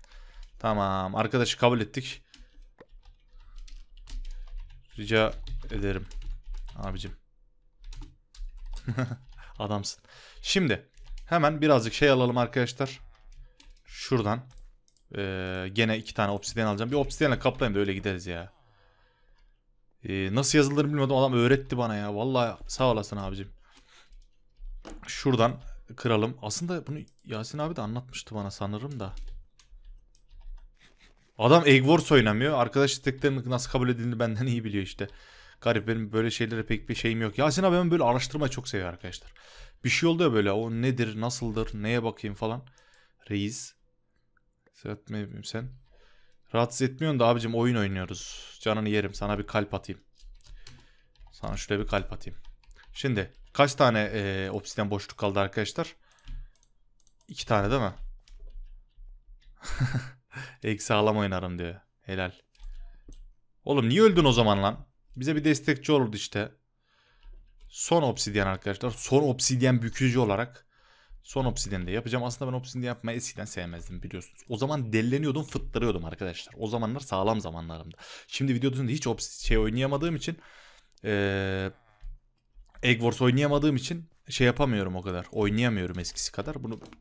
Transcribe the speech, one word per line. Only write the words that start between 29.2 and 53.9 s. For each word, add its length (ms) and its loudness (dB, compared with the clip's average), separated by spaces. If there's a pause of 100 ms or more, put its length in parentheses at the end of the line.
Adam 280 8
Egg 160 10
Wars 300 6
oynamıyor. 460 4
Arkadaş 340 4
isteklerinin 580 -2
nasıl 200 -2
kabul 180 2
edildiğini 300 -2
benden 280 0
iyi 180 -2
biliyor 200 -2
işte. 240 -8 (520)
Garip 280 2
benim 240 -2
böyle 180 2
şeylere 360 -4
pek 220 -2
bir 60 -2
şeyim 280 0
yok. 160 -2
Yasin 240 4
abi 140 6
ben 140 4
böyle 120 4
araştırmayı 480 2
çok 180 -8
seviyor 200 -4
arkadaşlar. 440 -12 (520)
Bir 60 0
şey 180 4
oldu 140 4
ya 100 6
böyle 200 4
o 180 0
nedir, 500 0
nasıldır, 600 -4
neye 200 0
bakayım 320 -6
falan. 320 -6 (640)
Reis. 500 -4 (920)
Rahatsız 160 -18
etmiyor 420 -10
muyum 160 -14
sen? 260 -8 (840)
Rahatsız 280 2
etmiyorsun 380 0
da 60 8
abicim, 280 4
oyun 220 4
oynuyoruz. 840 -4
Canını 260 2
yerim. 260 2
Sana 240 -2
bir 80 -6
kalp 280 0
atayım. 260 -8 (1300)
Sana 240 -8
şuraya 240 -2
bir 60 -4
kalp 260 -2
atayım. 260 -10 (540)
Şimdi 400 -2 (200)
kaç 220 4
tane, 260 6